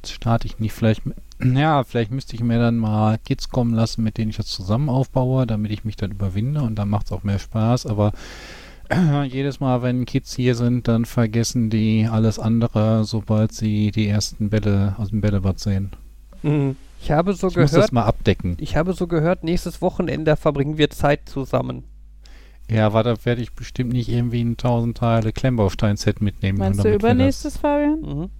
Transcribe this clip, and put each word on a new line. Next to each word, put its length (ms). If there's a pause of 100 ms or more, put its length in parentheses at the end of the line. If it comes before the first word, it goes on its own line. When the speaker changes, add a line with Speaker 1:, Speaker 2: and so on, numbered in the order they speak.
Speaker 1:
starte 400
ich 120
nicht. 140
Vielleicht, 340
m-, 80 (260)
<clears throat> 160
ja, 280
vielleicht 260
müsste 240
ich 80
mir 160
dann 200
mal 400
Kids 300
kommen 260
lassen, 300
mit 140
denen 120
ich 60
das 100
zusammen 420
aufbaue, 580
damit 260
ich 120
mich 120
dann 160
überwinde, 500
und 140
dann 120
macht's 240
auch 120
mehr 140
Spaß. 480
Aber 260 (800)
<clears throat> 380
jedes 320
Mal, 220
wenn 240
Kids 280
hier 200
sind, 340
dann 160
vergessen 680
die 400
alles 280
andere, 680
sobald 480
sie 380
die 180
ersten 420
Bälle 480
aus 120
dem 100
Bällebad 380
sehen. 340 (500)
Speaker 2:
Mhm. 340 (240)
Speaker 3:
Ich 100
habe 240
so 140
Speaker 1:
Ich 80
muss 140
das 20
Speaker 3:
gehört, 200
Speaker 1:
mal 120
abdecken. 560
Speaker 3:
ich 160
habe 180
so 120
gehört, 380
nächstes 380
Wochenende 540
verbringen 420
wir 120
Zeit 380
zusammen. 560 (840)
Speaker 1:
Ja, 160
aber 160
da 240
werde 160
ich 100
bestimmt 400
nicht 160
irgendwie 340
ein 140
tausend 400
Teile 360
Klemmbaustein-Set 880
mitnehmen, 340
Speaker 4:
Meinst 220
Speaker 1:
nur 60
Speaker 4:
du 140
Speaker 1:
damit 40
wir 60
das 60 (300)
Speaker 4:
übernächstes, 140
Fabian? 420
Speaker 3:
Mhm. 400